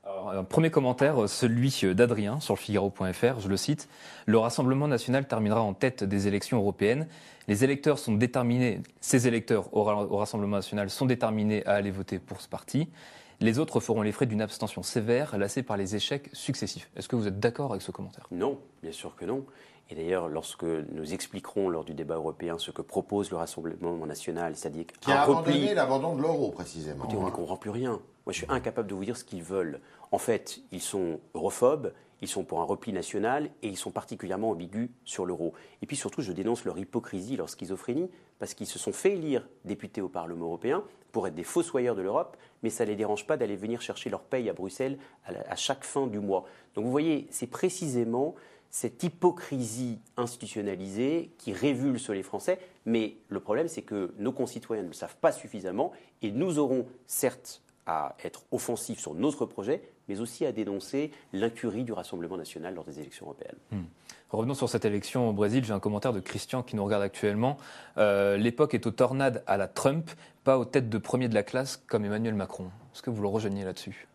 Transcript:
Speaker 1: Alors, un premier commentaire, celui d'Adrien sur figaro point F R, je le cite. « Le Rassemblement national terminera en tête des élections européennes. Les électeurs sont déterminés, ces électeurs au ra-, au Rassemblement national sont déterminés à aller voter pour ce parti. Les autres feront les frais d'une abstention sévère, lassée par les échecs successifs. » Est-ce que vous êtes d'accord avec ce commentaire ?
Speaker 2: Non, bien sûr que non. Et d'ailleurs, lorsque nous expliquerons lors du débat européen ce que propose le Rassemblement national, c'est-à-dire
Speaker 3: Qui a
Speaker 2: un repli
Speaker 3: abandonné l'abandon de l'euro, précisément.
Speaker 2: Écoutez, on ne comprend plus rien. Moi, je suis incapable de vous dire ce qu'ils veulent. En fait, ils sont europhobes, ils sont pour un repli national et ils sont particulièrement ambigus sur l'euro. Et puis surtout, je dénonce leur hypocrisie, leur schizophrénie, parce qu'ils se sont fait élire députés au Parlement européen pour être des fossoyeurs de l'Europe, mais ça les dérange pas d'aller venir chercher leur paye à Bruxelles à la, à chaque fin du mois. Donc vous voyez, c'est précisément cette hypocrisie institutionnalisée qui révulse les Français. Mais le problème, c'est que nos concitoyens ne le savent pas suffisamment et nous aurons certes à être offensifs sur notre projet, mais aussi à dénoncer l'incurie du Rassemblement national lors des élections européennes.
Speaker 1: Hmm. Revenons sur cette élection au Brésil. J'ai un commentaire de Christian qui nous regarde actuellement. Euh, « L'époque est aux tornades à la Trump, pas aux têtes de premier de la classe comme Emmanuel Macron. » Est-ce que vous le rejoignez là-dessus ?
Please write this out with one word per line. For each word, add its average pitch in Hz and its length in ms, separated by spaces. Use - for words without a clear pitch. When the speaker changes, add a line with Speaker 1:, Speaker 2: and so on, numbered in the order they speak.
Speaker 1:
Alors, 98 260
un 95 120
premier 160 260
commentaire, 135 600
celui 123 420
d'Adrien 113 460
sur - 180
figaro 101 300
point 92 240
F - 80
R, 123 180
je 98 80
le 98 80
cite. « - 320
Le 110 120
Rassemblement 131 500
national 135 400
terminera 110 340
en 101 120
tête 127 300
des 101 240
élections 101 300
européennes. 107 500
Les 104 160
électeurs 139 360
sont 117 140
déterminés, 123 680
ces 127 280
électeurs 113 460
au 107 100
ra-, 104 220
au 101 120
Rassemblement 104 400
national 101 320
sont - 160
déterminés 110 600
à 101 100
aller 101 160
voter 95 280
pour - 220
ce - 80
parti. 139 400
Les 113 200
autres 156 200
feront 110 220
les 104 100
frais 135 140
d'une 107 160
abstention 107 420
sévère, 117 540
lassée 101 260
par 107 140
les 98 180
échecs - 380
successifs. » - 640
Est-ce - 100
que - 80
vous 107 120
êtes 98 120
d'accord 120 320
avec 98 100
ce - 100
commentaire ? - 380
Speaker 2:
Non, 120 300
bien 80 100
sûr - 240
que - 80
non. 131 220
Et 80 60
d'ailleurs, 85 340
lorsque 78 340
nous 78 500
expliquerons 95 560
lors 80 140
du 80 100
débat 80 220
européen 82 420
ce 82 140
que - 100
propose 98 500
le 87 60
Rassemblement 82 680
national, 82 500
c'est-à-dire 82 300
Speaker 3:
Qui 143 100
a 139 100
Speaker 2:
un 147 40
repli 143 280
Speaker 3:
abandonné 143 200
l'abandon 147 420
de 131 60
l'euro, 151 300
précisément. 76 520
Speaker 2:
Écoutez, 107 140
on 92 80
ne 95 60
comprend 90 260
plus 107 120
rien. 120 320
Moi, 101 60
je - 60
suis 95 100
incapable 120 400
de 98 80
vous 95 80
dire 117 140
ce - 80
qu'ils 87 180
veulent. 82 380
En 98 40
fait, - 420
ils 92 100
sont 87 380
europhobes, 123 580
ils 92 60
sont 92 160
pour 82 160
un - 20
repli 98 300
national 110 560
et 113 60
ils 95 100
sont 98 140
particulièrement 101 580
ambigus 98 400
sur - 220
l'euro. 85 280
Et - 40
puis 139 120
surtout, - 240
je 98 100
dénonce 110 320
leur 87 160
hypocrisie, 104 560
leur 90 140
schizophrénie, 120 600
parce 104 140
qu'ils 104 120
se - 140
sont 104 140
fait - 240
élire 147 280
députés 104 340
au 95 80
Parlement 85 380
européen 110 380
pour 98 160
être 78 80
des 85 80
fossoyeurs 123 520
de 95 60
l'Europe, 117 360
mais 113 60
ça 110 160
les 104 100
dérange 104 320
pas 156 80
d'aller 104 220
venir 110 240
chercher - 280
leur 98 120
paye 123 280
à 87 40
Bruxelles 110 440
à 90 80
la, 98 80
à 95 60
chaque - 260
fin 139 240
du 104 120
mois. 98 260
Donc 107 100
vous 127 60
voyez, 151 380
c'est - 180
précisément 135 880
cette - 340
hypocrisie 127 960
institutionnalisée 107 1200
qui - 140
révulse 127 580
les 98 140
Français. 180 340
Mais 110 320
le 98 140
problème, 135 260
c'est 110 160
que 98 340
nos 107 140
concitoyens 113 520
ne 87 40
le 78 60
savent - 240
pas 156 160
suffisamment 107 580
et 107 100
nous 151 260
aurons 131 280
certes - 560
à 78 380
être - 280
offensifs - 500
sur 76 120
notre 131 320
projet, 110 360
mais 101 140
aussi 120 240
à 127 80
dénoncer 107 580
l'incurie 113 500
du 113 80
Rassemblement 87 460
national 85 380
lors 82 100
des 73 140
élections - 260
européennes. - 320
Speaker 1:
Hmm. 98 120
Revenons 117 240
sur 127 160
cette 113 160
élection 110 440
au 104 40
Brésil. 107 320
J'ai 107 80
un 95 80
commentaire 104 320
de 95 80
Christian - 420
qui - 140
nous 101 80
regarde 101 180
actuellement. 107 540
Euh, « 101 400
L'époque 120 360
est 120 140
aux 110 40
tornades 127 560
à 98 100
la 95 100
Trump, 160 420
pas 135 120
aux 120 80
têtes 127 240
de 110 80
premier 123 300
de 113 80
la 104 80
classe 131 320
comme 107 180
Emmanuel 110 300
Macron. » 92 360
Est-ce - 80
que - 80
vous 107 120
le 101 60
rejoignez 101 380
là-dessus ? - 500